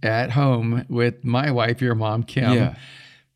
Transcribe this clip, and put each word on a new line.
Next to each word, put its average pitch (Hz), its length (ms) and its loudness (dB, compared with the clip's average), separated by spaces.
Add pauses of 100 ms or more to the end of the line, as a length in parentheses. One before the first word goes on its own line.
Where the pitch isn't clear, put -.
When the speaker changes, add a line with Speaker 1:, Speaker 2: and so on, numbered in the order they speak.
Speaker 1:
at 117 300 -2
home 123 580 0
with 120 340 0
my 131 280 0
wife, 120 300 0
your 123 120 2
mom, 110 300 0
Kim, 123 300 0
Speaker 2:
Yeah. - 220 2 (600)